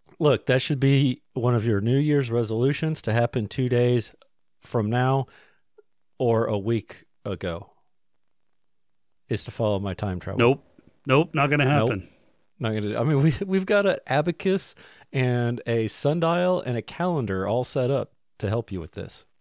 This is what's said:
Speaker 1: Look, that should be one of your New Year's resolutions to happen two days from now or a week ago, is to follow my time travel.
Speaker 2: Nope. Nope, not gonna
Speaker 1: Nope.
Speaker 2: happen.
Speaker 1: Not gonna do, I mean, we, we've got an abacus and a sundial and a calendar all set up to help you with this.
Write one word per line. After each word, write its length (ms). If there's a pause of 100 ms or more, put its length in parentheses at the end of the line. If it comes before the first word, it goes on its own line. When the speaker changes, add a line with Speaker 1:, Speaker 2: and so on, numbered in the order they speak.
(200)
Speaker 1:
Look, 260
that 160
should 160
be 440 (100)
one 240
of 100
your 140
New 180
Year's 320
resolutions 720
to 100
happen 360
two 200
days 460 (460)
from 280
now 380 (920)
or 280
a 120
week 480 (180)
ago, 480 (1600)
is 160
to 60
follow 300
my 140
time 260
travel. 180
Speaker 2:
Nope. 260 (420)
Nope, 280
not 160
gonna 140
Speaker 1:
Nope. 260
Speaker 2:
happen. 180 (520)
Speaker 1:
Not 140
gonna 80
do, 140
I 60
mean, 200
we, 100 (120)
we've 220
got 200
an 100 (100)
abacus 680 (360)
and 540
a 220
sundial 720
and 160
a 60
calendar 680
all 160
set 260
up 220 (260)
to 100
help 220
you 100
with 120
this. 340 (140)